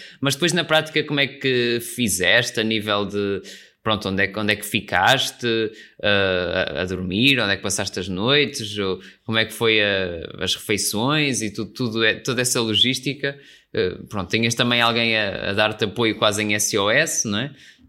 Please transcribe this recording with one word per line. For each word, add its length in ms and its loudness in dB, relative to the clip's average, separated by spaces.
mas 140 0
depois 180 0
na 140 0
prática 400 2
como 160 0
é 60 2
que 520 0
fizeste 800 2
a 40 2
nível 420 0
de, 360 -2
pronto, 280 -2
onde 140 0
é 40 2
que, 100 -8
onde 140 0
é 60 2
que 80 -10
ficaste, 840 0
eh, 640 2
a, 40 0
a 40 0
dormir, 540 2
onde 140 2
é 20 -2
que 80 -6
passaste 340 -4
as 120 -6
noites, 680 -2
ou 220 -2
como 120 -2
é 80 2
que 80 -10
foi 280 2
a, 600 -2
as 120 0
refeições 840 -2
e 120 -4
tudo, 180 -8
tudo 320 -2
é, 120 4
toda 260 -4
essa 180 0
logística? 760 0
Eh, 260 -2
pronto, 200 -6
tinhas 260 2
também 260 2
alguém 340 2
a, 360 -2
a 20 -2
dar-te 320 2
apoio 320 0
quase 260 2
em 100 0
S 240 0
O 120 4
S, 400 2
não 80 0
é? 160 -4